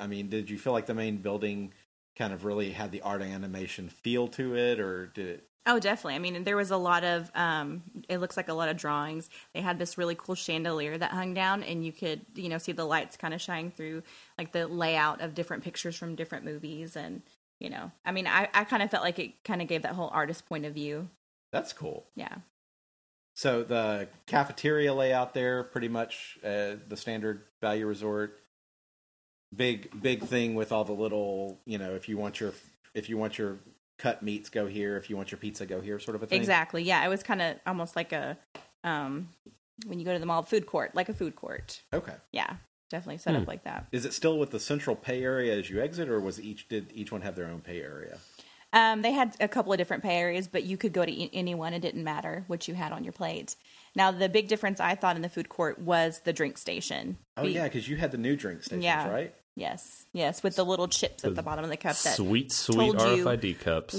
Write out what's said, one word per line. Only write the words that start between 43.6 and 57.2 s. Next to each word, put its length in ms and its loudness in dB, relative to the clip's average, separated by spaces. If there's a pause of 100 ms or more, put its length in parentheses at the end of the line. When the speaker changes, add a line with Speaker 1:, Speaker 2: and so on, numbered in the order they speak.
Speaker 2:
that. 280 -8
Speaker 1:
Is 140 -2
it 80 -4
still 260 4
with 120 2
the 80 -2
central 360 0
pay 280 -2
area 340 4
as 120 -2
you 120 2
exit, 280 -2
or 100 4
was 200 -2
each, 280 -10
did 260 -4
each 180 -8
one 100 -4
have 140 -6
their 120 -4
own 140 -8
pay 200 -8
area? 380 -10 (540)
Speaker 2:
Um, 280 8
they 100 4
had 300 4
a 80 4
couple 240 2
of 40 4
different 240 0
pay 140 2
areas, 320 2
but 160 0
you 140 -2
could 160 0
go 100 4
to 80 2
e-, 220 -4
any 200 0
one. 200 -2
It 80 -2
didn't 240 -2
matter 420 -4
what 220 -4
you 40 -6
had 200 -4
on 100 -6
your 80 -6
plate. 460 -6 (380)
Now, 160 8
the 180 2
big 180 6
difference 320 2
I 160 4
thought 220 4
in 40 -2
the 60 -2
food 220 -4
court 300 0
was 420 4
the 100 2
drink 260 0
station. 600 -4 (180)